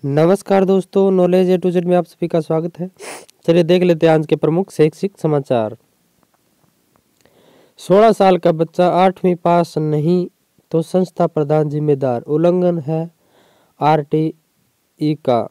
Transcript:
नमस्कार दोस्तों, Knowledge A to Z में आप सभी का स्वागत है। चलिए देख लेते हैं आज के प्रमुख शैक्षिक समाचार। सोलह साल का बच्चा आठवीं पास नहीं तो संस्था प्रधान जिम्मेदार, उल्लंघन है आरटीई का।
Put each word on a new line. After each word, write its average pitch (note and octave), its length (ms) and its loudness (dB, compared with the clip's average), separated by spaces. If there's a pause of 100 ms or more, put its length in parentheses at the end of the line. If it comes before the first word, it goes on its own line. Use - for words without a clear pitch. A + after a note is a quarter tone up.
नमस्कार E3+ 600 2
दोस्तों, F#3+ 360 0 (100)
Knowledge F3+ 380 2
A F#3 80 2
to F3+ 140 -2
Z E3+ 140 -2
में F3+ 100 0
आप F3 100 0
सभी - 220 -10
का E3+ 140 -2
स्वागत E3 380 -6
है। F#3 100 -10 (560)
चलिए E3+ 180 2
देख F3 200 2
लेते E3+ 240 2
हैं D#3+ 60 4
आज D#3 120 0
के D#3 100 0
प्रमुख D#3+ 360 -2
शैक्षिक D#3+ 480 -2
समाचार। C3 560 -2 (2000)
सोलह G#3+ 320 4
साल F#3+ 260 2
का F3 160 0
बच्चा E3 420 -2
आठवीं F#3 420 0
पास F3 400 0
नहीं D#3 480 -2 (460)
तो E3 100 -2
संस्था F3 460 -2
प्रधान D3+ 420 -2
जिम्मेदार, C#3+ 520 -2
उल्लंघन F3 580 0
है D#3+ 300 -6 (720)
आरटीई D#3 1300 -4 (120)
का। A#2+ 260 0